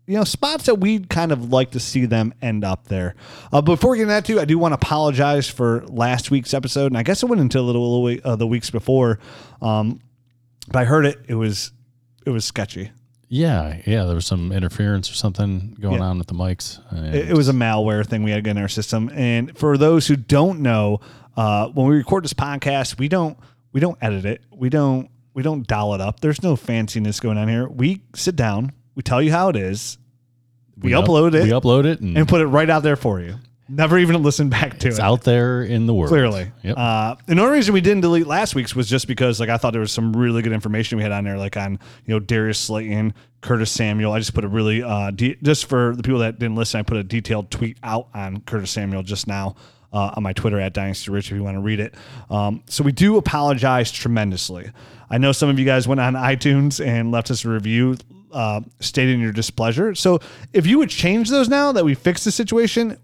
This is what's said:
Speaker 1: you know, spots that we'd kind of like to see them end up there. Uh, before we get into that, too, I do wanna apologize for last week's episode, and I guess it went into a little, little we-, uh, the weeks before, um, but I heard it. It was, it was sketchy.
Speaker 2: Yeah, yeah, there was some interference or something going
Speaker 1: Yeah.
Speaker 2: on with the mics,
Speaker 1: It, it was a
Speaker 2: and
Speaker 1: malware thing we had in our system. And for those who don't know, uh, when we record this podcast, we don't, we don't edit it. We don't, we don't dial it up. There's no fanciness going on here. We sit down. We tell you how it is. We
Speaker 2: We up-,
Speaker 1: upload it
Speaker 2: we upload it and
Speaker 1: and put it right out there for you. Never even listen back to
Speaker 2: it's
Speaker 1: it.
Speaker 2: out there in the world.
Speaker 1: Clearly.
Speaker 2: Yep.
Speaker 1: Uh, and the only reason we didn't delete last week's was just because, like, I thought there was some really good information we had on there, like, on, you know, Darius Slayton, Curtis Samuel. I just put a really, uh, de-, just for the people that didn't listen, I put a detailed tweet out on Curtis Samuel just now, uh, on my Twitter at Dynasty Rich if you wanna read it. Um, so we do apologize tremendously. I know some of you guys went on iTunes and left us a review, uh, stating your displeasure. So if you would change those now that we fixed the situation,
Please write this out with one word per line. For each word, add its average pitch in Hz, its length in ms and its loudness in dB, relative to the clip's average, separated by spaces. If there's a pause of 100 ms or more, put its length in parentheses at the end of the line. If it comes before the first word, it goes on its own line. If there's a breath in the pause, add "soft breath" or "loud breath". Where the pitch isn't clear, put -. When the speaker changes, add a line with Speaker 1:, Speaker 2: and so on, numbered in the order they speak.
Speaker 1:
you 190 100 -2
know, 214 80 2
spots 294 440 -2
that 233 80 6
we'd 202 340 0
kind 165 220 0
of 120 200 -2
like 127 200 2
to 127 80 -6
see 127 260 -2
them 113 380 0
end 110 200 -2
up 95 240 -4
there. 90 280 -4 (360 loud breath)
Uh, 143 120 4
before 170 260 4
we 254 80 2
get 220 60 0
into 208 100 2
that, 208 120 0
too, 214 140 0
I 156 60 0
do 156 140 2
wanna 165 160 2
apologize 143 760 0
for 120 380 0
last 120 420 -2
week's 139 240 0
episode, 139 380 0
and 120 80 0
I - 20 0
guess 180 220 0
it - 20 0
went 233 160 2
into 131 180 2
a - 20 2
little, 120 200 0
little 120 220 2
we-, 120 180 -2
uh, 123 140 -2
the 113 100 -2
weeks 113 240 -2
before, 120 480 2 (420 loud breath)
um, 110 400 -2 (680)
but - 100 -2
I 123 80 2
heard 143 220 4
it. 143 100 -2 (100)
It 120 80 -4
was, 110 360 -2 (560)
it - 20 -2
was 113 160 -2
sketchy. 98 460 -8 (360)
Speaker 2:
Yeah, 95 600 -2
yeah, 107 160 2
there 87 100 0
was 85 140 -2
some 90 240 -2
interference 95 580 -2
or - 60 -12
something 98 640 -4
going 98 160 -2
Speaker 1:
Yeah. 92 140 -2
Speaker 2:
on 90 100 -2
with 85 80 -6
the 87 80 -8
mics, 90 440 -6 (140)
Speaker 1:
It, 151 380 -4
it 175 40 4
was 147 120 4
a 139 40 4
Speaker 2:
and 131 80 2
Speaker 1:
malware 107 460 2
thing 107 160 -2
we 107 80 0
had 104 160 -2
in 104 140 -2
our 101 80 -2
system. 110 480 -4
And 120 420 -2
for 147 220 2
those 156 260 6
who 147 100 4
don't 151 440 2
know, 107 400 2 (360 loud breath)
uh, 110 340 0
when 131 180 0
we 147 100 6
record 175 260 0
this 151 100 -8
podcast, 139 640 -4
we 135 120 -2
don't, 170 280 -2 (360 soft breath)
we 135 80 0
don't 170 180 0
edit 101 240 -2
it. 101 180 -4 (100)
We 127 180 -4
don't, 135 400 0 (240)
we 131 100 -6
don't 147 240 -4
dial 104 260 -2
it 98 60 -2
up. 98 220 -6
There's 151 200 -2
no 170 140 2
fanciness 110 640 -4
going 110 180 -2
on 107 120 0
here. 117 180 -2
We 151 360 -2 (120)
sit 180 220 -4
down. 117 340 -2 (220)
We 131 100 -10
tell 123 180 0
you 151 100 2
how 175 180 2
it 143 80 0
is. 98 400 -6 (800)
We - 140 0
Speaker 2:
We - 20 4
up-, 180 100 4
Speaker 1:
upload 165 300 4
it 156 100 4
Speaker 2:
we 107 60 4
upload 123 340 4
it 156 160 0
and 90 180 -2
Speaker 1:
and 156 80 6
put 170 140 4
it 156 60 4
right 151 240 4
out 156 140 2
there 147 120 2
for 107 240 -2
you. 87 160 -8 (320)
Never 156 300 2
even 170 240 4
listen 147 260 2
back 123 320 0
to - 80 0
Speaker 2:
it's 113 120 0
Speaker 1:
it. 101 40 2
Speaker 2:
out 117 200 4
there 123 400 2
in 113 240 0
the 117 60 4
world. 127 160 2
Speaker 1:
Clearly. 113 420 2 (100)
Speaker 2:
Yep. 117 160 -2
Speaker 1:
Uh, 113 380 0 (120)
and 170 120 4
the 202 40 6
only 269 120 4
reason 214 180 4
we 190 80 4
didn't 196 200 4
delete 170 260 2
last 180 260 -2
week's 120 220 -4
was 123 120 0
just 131 200 -2
because, 123 320 0
like, 113 100 -2
I 117 80 0
thought 117 140 0
there 113 100 -2
was 107 100 -4
some 113 240 0
really 117 280 2
good 113 100 -2
information 110 440 -4
we 107 60 -2
had 107 80 -2
on 101 120 -4
there, 98 140 -6
like, 98 200 -6
on, 98 220 -4 (260 loud breath)
you 110 80 -2
know, 110 60 0
Darius 110 400 -2
Slayton, 107 560 -4 (260 soft breath)
Curtis 113 300 -2
Samuel. 107 420 -2
I 110 60 -2
just 107 160 -6
put 113 100 -2
a - 20 -6
really, 107 360 0
uh, 104 260 -4
de-, 117 320 -2
just 143 240 0
for 120 300 0
the 123 80 -8
people 127 160 0
that 113 180 -2
didn't 113 180 -4
listen, 113 240 -2
I 104 40 -4
put 113 140 -4
a 101 60 -4
detailed 107 460 -4
tweet 117 320 -6
out 117 320 -6
on 98 280 -8
Curtis 101 280 -6
Samuel 98 320 -4
just 98 240 -8
now, 98 300 -6 (360 soft breath)
uh, 101 240 -2
on 107 60 -6
my 95 120 -4
Twitter 104 260 -2
at 95 140 -4
Dynasty 98 360 -6
Rich 101 220 -6
if 101 60 -6
you 101 60 -4
wanna 95 180 -6
read 107 180 -2
it. 107 160 -8 (340 loud breath)
Um, 104 380 -2
so - 160 -2
we 143 80 2
do 202 260 4
apologize 135 760 0
tremendously. 98 800 -4 (400 loud breath)
I 113 80 0
know 135 140 4
some 143 180 2
of 135 80 2
you 131 80 0
guys 131 220 2
went 135 140 0
on 123 120 0
iTunes 139 720 2
and 117 260 0
left 117 200 -2
us 117 140 -4
a 117 40 -2
review, 113 460 0 (360)
uh, 110 280 -4 (220)
stating 127 400 0
your 113 100 0
displeasure. 117 640 -2
So 180 240 2 (320 loud breath)
if 165 160 2
you 240 120 6
would 269 100 2
change 208 400 0
those 262 180 2
now 285 240 2
that 196 140 2
we 139 100 2
fixed - 300 -2
the 208 80 0
situation, 233 720 0